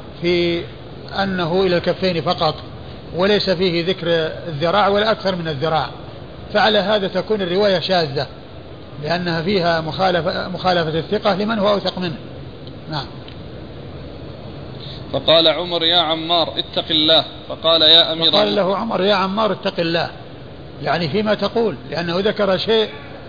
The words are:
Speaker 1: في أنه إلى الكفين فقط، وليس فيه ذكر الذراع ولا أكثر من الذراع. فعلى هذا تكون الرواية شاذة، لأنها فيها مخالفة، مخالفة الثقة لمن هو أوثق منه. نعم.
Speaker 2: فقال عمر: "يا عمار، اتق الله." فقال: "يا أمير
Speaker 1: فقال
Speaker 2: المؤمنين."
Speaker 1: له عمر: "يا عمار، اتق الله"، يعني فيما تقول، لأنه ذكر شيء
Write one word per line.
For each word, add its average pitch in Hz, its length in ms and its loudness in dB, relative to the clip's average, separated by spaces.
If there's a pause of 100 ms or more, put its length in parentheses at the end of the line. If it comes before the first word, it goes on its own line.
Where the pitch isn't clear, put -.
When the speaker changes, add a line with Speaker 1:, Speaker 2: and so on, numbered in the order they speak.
(220)
Speaker 1:
في 175 400 2 (600)
أنه 185 400 2
إلى 180 140 4
الكفين 170 460 0
فقط، 156 320 2 (600)
وليس 196 340 4
فيه 170 360 2
ذكر 180 200 0 (420)
الذراع 170 400 2
ولا 208 220 4
أكثر 190 260 0
من 165 120 -4
الذراع. 151 400 0 (640)
فعلى 208 240 6
هذا 196 300 2
تكون 196 340 -2
الرواية 185 360 4
شاذة، 147 480 0 (760)
لأنها 165 400 0
فيها 170 380 2
مخالفة، 175 680 0
مخالفة 170 500 0
الثقة 202 360 0
لمن 208 240 0
هو 202 100 4
أوثق 185 300 0
منه. 175 180 -4 (760)
نعم. 147 160 -4 (2000)
Speaker 2:
فقال 160 360 4
عمر: 170 360 0
"يا 175 140 4
عمار، 160 600 0
اتق 175 320 -4
الله." 156 340 4 (240)
فقال: 160 340 2
"يا 165 300 6
أمير 160 200 0
Speaker 1:
فقال 208 160 4
Speaker 2:
المؤمنين." 208 60 0
Speaker 1:
له 196 220 2
عمر: 208 260 -2
"يا 208 120 4
عمار، 196 380 0
اتق 190 260 -4
الله"، 165 320 0 (720)
يعني 151 260 0
فيما 208 260 2
تقول، 202 400 0 (160)
لأنه 170 280 -2
ذكر 196 400 2
شيء 214 300 2 (400)